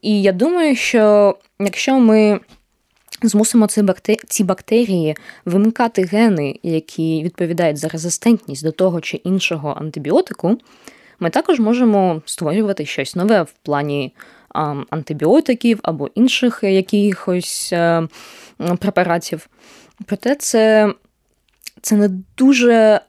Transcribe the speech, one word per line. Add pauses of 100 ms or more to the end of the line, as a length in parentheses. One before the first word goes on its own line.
І
я
думаю,
що (240)
якщо
ми (880)
змусимо
ці
бакте-, (100)
ці
бактерії (280)
вимикати
гени,
які
відповідають
за
резистентність
до
того
чи
іншого
антибіотику, (600)
ми
також
можемо
створювати
щось
нове
в (100)
плані, (340)
а, (160)
антибіотиків
або
інших
якихось,
е, (720)
препаратів. (580)
Проте
це, (840)
це
не (260)
дуже